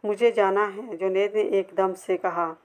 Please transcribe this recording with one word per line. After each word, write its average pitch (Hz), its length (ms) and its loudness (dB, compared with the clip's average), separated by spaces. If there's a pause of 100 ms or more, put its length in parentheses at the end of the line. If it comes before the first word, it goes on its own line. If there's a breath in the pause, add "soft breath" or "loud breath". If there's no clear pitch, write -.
मुझे 214 280 2
जाना 202 320 4
है," 208 320 -8
जुनैद 190 380 0
ने 214 80 2
एकदम 190 500 0
से 180 240 -4
कहा। 170 480 -2